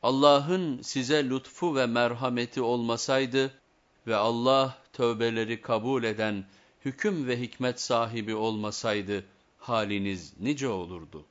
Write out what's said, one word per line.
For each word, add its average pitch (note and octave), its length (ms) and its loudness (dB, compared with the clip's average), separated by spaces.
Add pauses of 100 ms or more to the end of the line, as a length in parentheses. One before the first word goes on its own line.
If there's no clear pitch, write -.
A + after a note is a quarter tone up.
Allah'ın C#3+ 760 4
size C3+ 480 0
lütfu C#3 460 -4
ve C3 100 2
merhameti A#2+ 760 0
olmasaydı B2 920 0 (540)
ve A2+ 80 0
Allah B2 640 2 (160)
tövbeleri A2+ 680 0
kabul A#2+ 420 0
eden, G#2+ 420 -2 (400)
hüküm D3+ 420 -2
ve B2 140 -2
hikmet B2 400 -4
sahibi A2+ 540 0
olmasaydı G#2+ 920 -2 (340)
haliniz G2+ 800 -2
nice C3+ 280 -2
olurdu? F2 640 -8